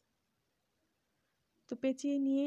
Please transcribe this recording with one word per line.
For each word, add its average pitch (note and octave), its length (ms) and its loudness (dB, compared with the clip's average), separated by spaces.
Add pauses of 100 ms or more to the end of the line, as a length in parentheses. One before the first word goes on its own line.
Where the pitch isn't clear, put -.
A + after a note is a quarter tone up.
(1700)
তো - 60 -8
পেঁচিয়ে C4+ 420 -2
নিয়ে C4+ 280 2